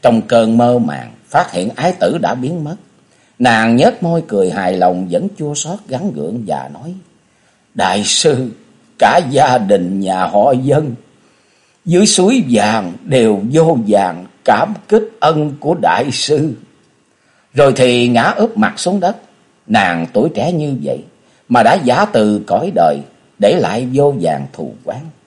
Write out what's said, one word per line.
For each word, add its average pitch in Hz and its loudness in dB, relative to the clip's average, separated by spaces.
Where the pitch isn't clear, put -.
Trong 117 2
cơn 113 2
mơ 120 4
màng, 69 -6
phát - 0
hiện 92 -4
ái 160 -2
tử 160 -2
đã - -2
biến 147 -6
mất. 160 -8
Nàng 117 2
nhếch 185 2
môi 170 0
cười 95 0
hài 92 -2
lòng, 90 0
vẫn 87 -2
chua 147 -6
xót 165 -8
gắng 139 -6
gượng 90 -8
và 69 -6
nói: 165 -14
"Đại 95 0
sư, 131 0
cả 123 4
gia 131 4
đình 98 0
nhà 92 -2
họ 104 2
Dân 135 0
dưới 180 4
suối 208 2
vàng 104 0
đều 113 2
vô 160 4
vàng 95 0
cảm 143 0
kích 220 2
ân 151 0
của 160 -2
đại 107 0
sư." 147 -2
Rồi 139 4
thì 123 2
ngã 117 2
úp 208 0
mặt 104 0
xuống 190 -2
đất. 180 -2
Nàng 90 -2
tuổi 120 0
trẻ 139 -4
như 151 -4
vậy 69 -8
mà 120 2
đã 120 4
giả 131 2
từ 107 0
cõi 127 -2
đời, 78 2
để 101 4
lại 113 -4
vô 143 2
vàng 76 -2
thù 67 -12
oán. - -10